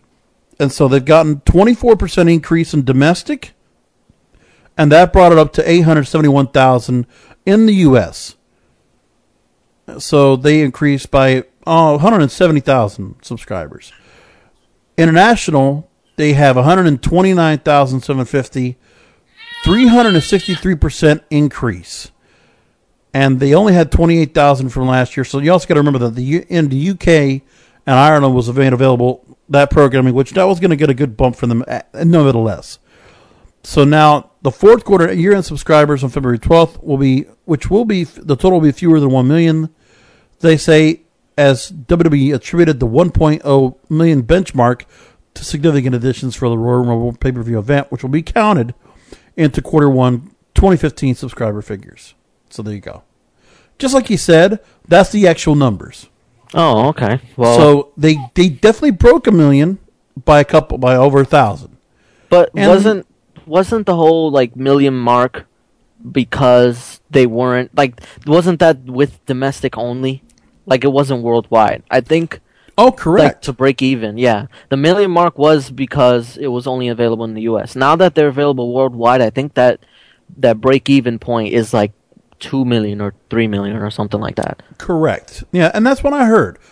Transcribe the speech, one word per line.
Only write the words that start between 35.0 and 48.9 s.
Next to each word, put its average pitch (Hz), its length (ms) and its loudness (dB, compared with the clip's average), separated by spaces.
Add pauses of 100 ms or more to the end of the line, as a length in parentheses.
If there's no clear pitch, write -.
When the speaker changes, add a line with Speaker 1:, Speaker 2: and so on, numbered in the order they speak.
Speaker 1:
year-end 185 320 0
subscribers 147 580 0
on 131 60 -4
February 123 300 -4
twelfth 165 420 0
will 143 160 -4
be, 135 280 0 (200)
which 156 240 -4
will 226 160 0
be, 190 180 -2
the 147 320 -6
total 185 240 0
will 156 80 2
be 139 40 2
fewer 160 280 0
than 135 120 0
one 127 160 0
million. 160 420 0 (720)
They 160 180 2
say, 156 440 2 (360)
as 139 320 0
W 170 340 -2
W 147 220 0
E 147 60 -2
attributed 156 480 -2
the 127 80 -4
one 151 240 0
point 156 340 0
oh 135 320 0 (120)
million 156 340 0
benchmark 123 640 -2 (500)
to - 100 -18
significant 143 500 -2
additions 123 400 -6
for 123 140 -4
the 117 80 -2
Royal 123 260 -2
Rumble 120 300 -4
pay-per-view 120 440 -6
event, 139 340 -4
which - 100 -10
will 127 80 -8
be 156 140 -4
counted 180 500 -2 (640)